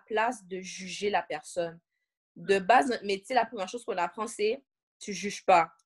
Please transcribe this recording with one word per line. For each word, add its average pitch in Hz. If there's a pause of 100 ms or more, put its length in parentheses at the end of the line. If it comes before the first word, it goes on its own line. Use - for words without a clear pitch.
place 220
de 185
juger 185
la 180
personne. 170 (580)
De 180
base, 233
notre 220
métier, 202
la 233
première 208
chose 240
qu'on 208
apprend, 185
c'est 226 (360)
tu -
juges 190
pas. 170 (140)